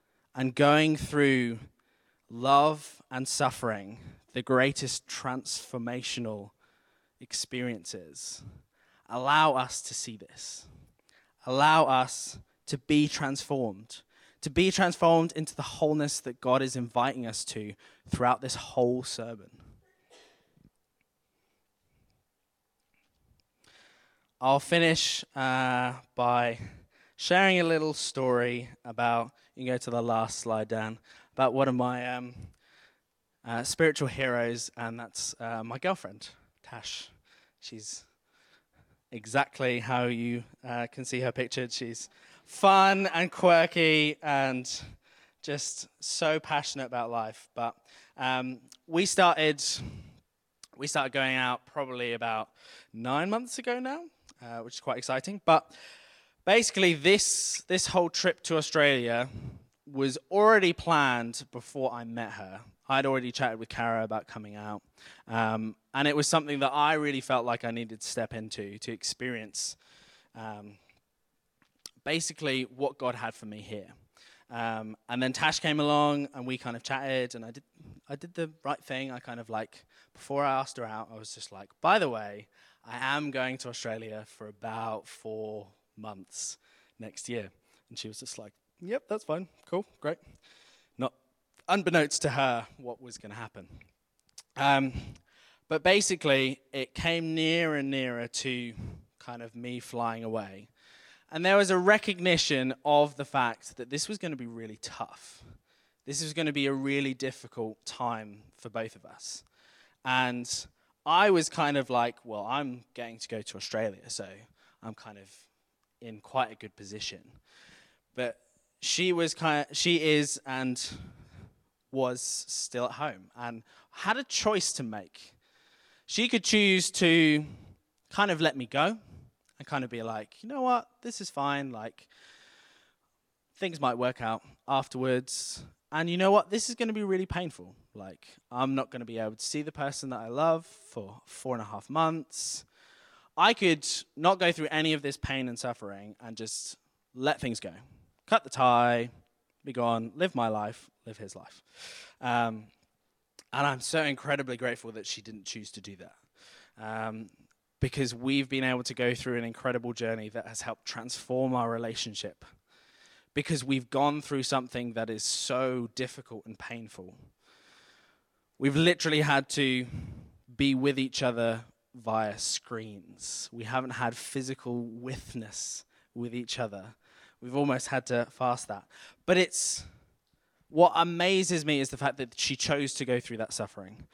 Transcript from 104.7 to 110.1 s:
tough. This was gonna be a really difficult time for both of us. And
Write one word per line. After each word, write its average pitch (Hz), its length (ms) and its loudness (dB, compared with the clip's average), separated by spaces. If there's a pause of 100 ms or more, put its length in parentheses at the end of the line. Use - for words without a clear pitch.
tough. - 680 -14 (600)
This 139 160 -6
was 156 120 -6
gonna 156 180 0
be 143 140 0
a 139 80 2
really 139 400 0
difficult 123 720 -8
time 110 580 -6 (140)
for - 120 -16
both 113 280 -6
of 92 80 -20
us. - 380 -14 (600)
And 127 640 0 (380)